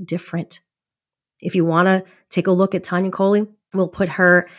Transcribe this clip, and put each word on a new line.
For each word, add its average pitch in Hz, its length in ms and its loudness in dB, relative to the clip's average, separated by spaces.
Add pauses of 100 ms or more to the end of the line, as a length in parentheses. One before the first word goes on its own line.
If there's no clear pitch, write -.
different." - 560 -8 (800)
If - 140 -8
you 175 100 2
wanna 180 380 2 (260)
take 175 200 -2
a 190 40 4
look 190 220 2
at 180 80 -2
Tanya 185 300 -4
Coley, 202 340 0 (260)
we'll 185 160 0
put 185 220 -4
her 180 380 4 (100)